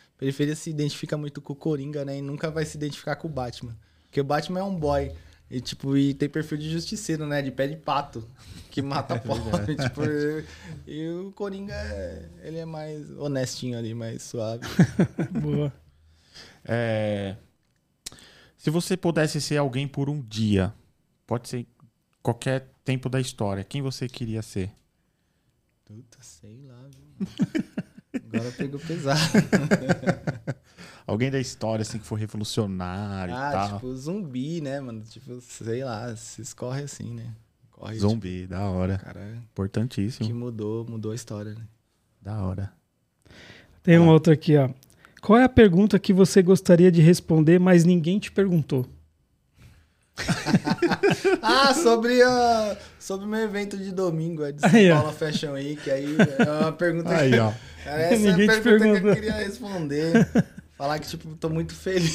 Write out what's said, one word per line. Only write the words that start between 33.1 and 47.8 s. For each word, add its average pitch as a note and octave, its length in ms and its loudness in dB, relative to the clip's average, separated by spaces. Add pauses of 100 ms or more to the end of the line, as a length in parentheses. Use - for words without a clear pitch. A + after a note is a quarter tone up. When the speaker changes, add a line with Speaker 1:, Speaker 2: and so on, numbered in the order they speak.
Speaker 2:
e B2 60 -8
Speaker 1:
Ah, C#3+ 140 -6
Speaker 2:
tal. G2+ 240 -2
Speaker 1:
tipo, B2+ 200 -10
zumbi, D3+ 680 -8
né, C#3 200 -6
mano? A2+ 220 -12
Tipo, B2 380 -18
sei A2+ 420 -8
lá, A#2 320 -8
se - 260 -16
escorre B2 420 -10
assim, A#2 300 -12
né? A#2 140 -12 (420)
Corre, A2 300 -12
Speaker 2:
Zumbi, G2 420 -2
Speaker 1:
tipo, F#2 80 -12
Speaker 2:
da F#2 200 -4
hora. F#2 280 -2
Speaker 1:
cara G2 380 -16 (160)
Speaker 2:
Importantíssimo. A2+ 760 -4
Speaker 1:
que A#2 60 -6
mudou, A#2 560 -8
mudou G#2+ 220 -8
a A2 40 -8
história, G#2+ 380 -10
né? A2 80 -16 (580)
Speaker 2:
Da G#2 220 -8
hora. F#2+ 320 -6 (1120)
Speaker 3:
Tem E3+ 160 8
um E3+ 40 8
Speaker 2:
Fala. D#3+ 100 10
Speaker 3:
outro D#3+ 200 8
aqui, D3 240 4
ó. C3+ 100 4 (540)
Qual G#3+ 160 6
é B3 60 8
a B3+ 60 6
pergunta G3+ 500 6
que - 140 2
você F#3+ 280 6
gostaria F3+ 500 8
de E3 100 6
responder, E3 580 6
mas F3+ 240 8